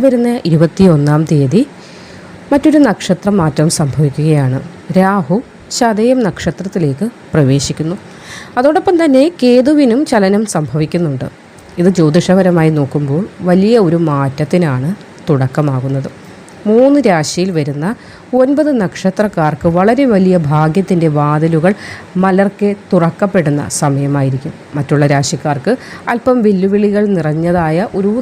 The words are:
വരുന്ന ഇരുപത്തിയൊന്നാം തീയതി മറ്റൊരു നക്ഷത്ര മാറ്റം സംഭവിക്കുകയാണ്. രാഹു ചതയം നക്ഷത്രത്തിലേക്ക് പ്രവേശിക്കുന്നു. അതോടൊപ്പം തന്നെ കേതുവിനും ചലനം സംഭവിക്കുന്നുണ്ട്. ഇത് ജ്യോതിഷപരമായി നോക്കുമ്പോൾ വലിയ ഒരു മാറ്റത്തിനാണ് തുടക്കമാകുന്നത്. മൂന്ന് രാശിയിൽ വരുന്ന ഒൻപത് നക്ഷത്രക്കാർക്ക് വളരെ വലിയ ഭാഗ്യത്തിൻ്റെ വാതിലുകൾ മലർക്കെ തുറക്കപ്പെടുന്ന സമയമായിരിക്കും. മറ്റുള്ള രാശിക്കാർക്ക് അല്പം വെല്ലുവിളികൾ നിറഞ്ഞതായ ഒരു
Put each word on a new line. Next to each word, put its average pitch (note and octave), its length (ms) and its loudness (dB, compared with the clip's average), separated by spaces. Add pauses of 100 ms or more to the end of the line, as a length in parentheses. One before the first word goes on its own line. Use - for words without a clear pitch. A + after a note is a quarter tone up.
വരുന്ന A#3+ 260 2 (200)
ഇരുപത്തിയൊന്നാം D#3 800 2
തീയതി D3+ 320 2 (920)
മറ്റൊരു D4 360 4
നക്ഷത്ര G3 520 -2
മാറ്റം D#3 380 0
സംഭവിക്കുകയാണ്. C#3+ 840 0 (380)
രാഹു F#3+ 400 0 (400)
ചതയം A#3+ 500 2
നക്ഷത്രത്തിലേക്ക് F3 800 -4 (240)
പ്രവേശിക്കുന്നു. D3+ 640 0 (640)
അതോടൊപ്പം D#4+ 440 2
തന്നെ C4+ 200 4 (200)
കേതുവിനും B3+ 680 4
ചലനം G3+ 340 2 (100)
സംഭവിക്കുന്നുണ്ട്. D3+ 720 -4 (520)
ഇത് F3 100 2 (100)
ജ്യോതിഷപരമായി E3+ 800 2
നോക്കുമ്പോൾ C#3+ 440 -2 (260)
വലിയ G3+ 280 4 (100)
ഒരു E3+ 120 0 (120)
മാറ്റത്തിനാണ് C#3 800 -2 (400)
തുടക്കമാകുന്നത്. C3+ 800 -2 (580)
മൂന്ന് C4+ 380 4
രാശിയിൽ F3 500 0
വരുന്ന D3 280 -4 (560)
ഒൻപത് C#4+ 280 0 (140)
നക്ഷത്രക്കാർക്ക് F3 920 -2
വളരെ A#3 380 2
വലിയ F#3 220 4 (120)
ഭാഗ്യത്തിൻ്റെ D#3+ 680 0
വാതിലുകൾ D#3 540 0 (520)
മലർക്കെ G3+ 460 0 (220)
തുറക്കപ്പെടുന്ന E3 720 0 (180)
സമയമായിരിക്കും. C#3 720 -2 (240)
മറ്റുള്ള D3 360 0
രാശിക്കാർക്ക് D3 600 -2 (400)
അല്പം B3 340 0
വെല്ലുവിളികൾ G#3 560 0 (140)
നിറഞ്ഞതായ D#3+ 680 -2 (120)
ഒരു G3+ 220 0